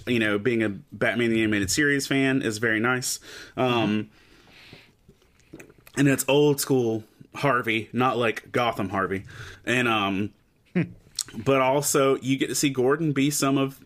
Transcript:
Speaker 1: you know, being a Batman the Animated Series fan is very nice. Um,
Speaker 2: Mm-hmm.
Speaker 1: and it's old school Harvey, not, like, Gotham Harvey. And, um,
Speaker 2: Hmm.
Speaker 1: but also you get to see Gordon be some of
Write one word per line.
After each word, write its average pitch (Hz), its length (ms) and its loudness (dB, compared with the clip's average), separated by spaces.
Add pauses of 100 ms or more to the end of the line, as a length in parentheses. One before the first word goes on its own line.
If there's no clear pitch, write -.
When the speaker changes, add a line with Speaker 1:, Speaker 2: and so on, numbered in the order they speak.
Speaker 1:
you 123 120 0
know, 104 200 2
being 113 240 0
a 107 60 0
Batman 110 600 -2
the 113 100 2
Animated 104 300 0
Series 143 360 0
fan 135 360 0
is 107 160 -4
very 110 200 0
nice. 123 400 -2 (380)
Um, 110 540 0 (1500)
Speaker 2:
Mm-hmm. - 40 -20 (400)
Speaker 1:
and 143 80 6
it's 135 200 2
old 147 320 4
school 113 440 0 (300)
Harvey, 113 580 0
not, 120 260 0
like, 113 340 -2
Gotham 117 380 -2
Harvey. 95 340 -2 (400)
And, 123 240 0
um, 101 440 -2 (420)
Speaker 2:
Hmm. 175 80 0 (540)
Speaker 1:
but 131 240 2
also 135 560 2
you 135 200 -2
get 143 120 -2
to 127 60 -6
see 147 160 0
Gordon 139 420 2
be 135 180 2
some 139 280 0
of 135 280 -2